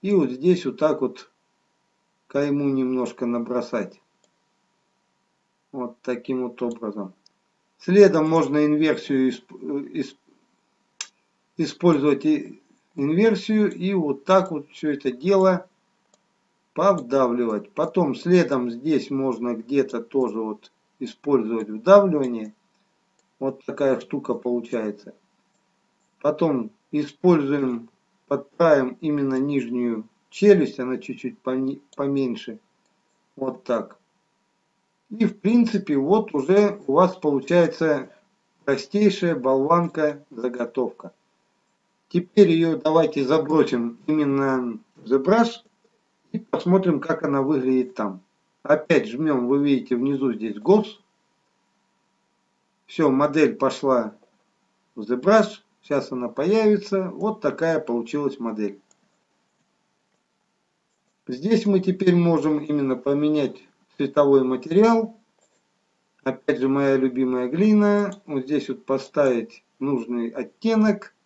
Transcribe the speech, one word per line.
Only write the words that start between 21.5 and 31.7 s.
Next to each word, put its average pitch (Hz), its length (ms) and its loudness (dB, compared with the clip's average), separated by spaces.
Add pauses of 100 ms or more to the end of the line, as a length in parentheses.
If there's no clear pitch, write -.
вдавливание. 127 840 2 (840)
Вот 135 260 -8
такая 135 360 -2
штука 135 340 -6
получается. 113 800 -6 (1080)
Потом 147 500 -2 (220)
используем, 143 1000 0 (380)
подправим 139 720 0
именно 139 380 -2
нижнюю 123 680 -2 (220)
челюсть, 185 500 4
она 127 180 -4
чуть-чуть 120 400 -12
пони-, 131 440 -6 (140)